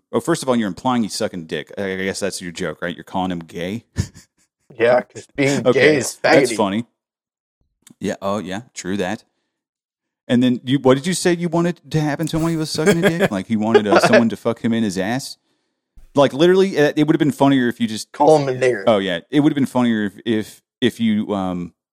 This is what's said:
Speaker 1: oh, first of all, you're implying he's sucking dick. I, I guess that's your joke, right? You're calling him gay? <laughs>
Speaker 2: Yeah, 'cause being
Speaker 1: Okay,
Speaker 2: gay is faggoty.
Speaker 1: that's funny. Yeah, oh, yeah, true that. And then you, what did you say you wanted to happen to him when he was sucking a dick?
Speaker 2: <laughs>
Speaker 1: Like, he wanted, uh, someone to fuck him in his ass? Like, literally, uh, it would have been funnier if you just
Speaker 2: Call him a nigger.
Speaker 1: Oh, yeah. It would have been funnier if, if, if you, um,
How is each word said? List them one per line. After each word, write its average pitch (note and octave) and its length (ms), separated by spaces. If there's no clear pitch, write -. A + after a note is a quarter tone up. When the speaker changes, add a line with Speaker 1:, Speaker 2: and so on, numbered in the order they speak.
Speaker 1:
oh, A#2+ 80
first D#3+ 240
of C3 60
all, B2 60
you're A2 120
implying B2 360
he's F#2 120
sucking F#2+ 320
dick. D#2 300
I, G2 160
I F#2+ 100
guess F#2+ 160
that's F#2+ 220
your F2 100
joke, D#2 300
right? F2 120
You're D#2 120
calling F#2 260
him F2 80
gay? E2+ 460
<laughs> - 0
Speaker 2:
Yeah, A#2 260
'cause - 340
being C3+ 320
Speaker 1:
Okay, B2+ 120
Speaker 2:
gay D3 180
is - 180
faggoty. - 180
Speaker 1:
that's A#2+ 220
funny. G#2+ 320
Yeah, G2 240
oh, G2+ 160
yeah, F#2+ 220
true F#2+ 240
that. G2 260
And B2 140
then B2 220
you, C3 160
what B2+ 160
did C#3 100
you F#3 80
say F3 220
you F3 120
wanted E3+ 320
to D#3 80
happen D3+ 280
to E3 100
him D#3 60
when E3 100
he D#3+ 40
was D#3 140
sucking E3+ 340
a - 20
dick? G3+ 120
Speaker 2:
<laughs> - 0
Speaker 1:
Like, F#2+ 140
he A2+ 100
wanted, G#2+ 300
uh, G2 140
someone A#2 300
to G2+ 80
fuck - 280
him A2+ 80
in A2+ 80
his G2 160
ass? A2+ 400
Like, C3+ 180
literally, F3+ 460
uh, D3 160
it D3+ 100
would D#3 80
have D#3+ 60
been D3 120
funnier C3+ 360
if A2+ 120
you A#2 80
just G#2+ 260
Speaker 2:
Call D3+ 260
him C#3 100
a B2+ 100
nigger. B2 280
Speaker 1:
Oh, A2 100
yeah. F#2 220
It C#3+ 120
would D3+ 100
have C#3+ 40
been C3+ 120
funnier A#2 380
if, F#2+ 80
if, A2 360
if A#2 180
you, G#2+ 360
um, F2+ 400